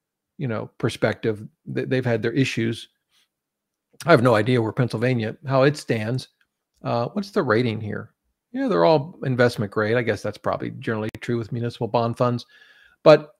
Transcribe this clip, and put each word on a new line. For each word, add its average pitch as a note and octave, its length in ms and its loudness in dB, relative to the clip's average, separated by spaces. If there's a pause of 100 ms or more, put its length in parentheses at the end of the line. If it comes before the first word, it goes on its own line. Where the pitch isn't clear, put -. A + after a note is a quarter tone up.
(360)
you C#3 120 -6
know, A2+ 200 -6 (100)
perspective, A2 680 -2 (260)
th-, B2+ 160 -6
they've B2+ 160 -2
had A#2 160 0
their A2+ 120 -2
issues. A#2 560 -2 (1160)
I E3 60 4
have B2+ 140 8
no B2 100 6
idea A#2 260 2
where A2 120 -2
Pennsylvania, A#2+ 640 -2 (100)
how C3 160 2
it D3 140 4
stands. A#2 500 -4 (560)
Uh, A#2+ 300 -2
what's G3+ 180 -6
the F#3+ 140 -2
rating A2 360 0
here? G#2+ 340 -10 (360)
Yeah, C4+ 160 -4
they're F3 180 2
all D#3+ 380 2
investment A#2+ 480 0
grade. A2 260 0
I B2 60 0
guess A2 200 -2
that's G#2+ 160 -8
probably G2+ 320 -4 (100)
generally A2 300 -4 (100)
true A#2+ 180 -4
with A2 140 -10
municipal A#2 340 -6
bond A#2 320 -2
funds. A#2+ 280 0 (580)
But, D3+ 360 8